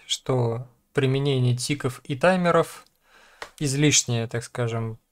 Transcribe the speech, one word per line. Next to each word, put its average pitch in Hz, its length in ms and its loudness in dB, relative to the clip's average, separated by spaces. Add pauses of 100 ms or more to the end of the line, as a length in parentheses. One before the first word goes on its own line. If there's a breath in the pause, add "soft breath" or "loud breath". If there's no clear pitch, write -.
что 120 580 -2 (260)
применение 135 640 2
тиков 131 460 -4
и 143 140 -6
таймеров 170 720 2 (760 loud breath)
излишнее, 135 680 2
так 113 160 -6
скажем, 113 560 -4 (140)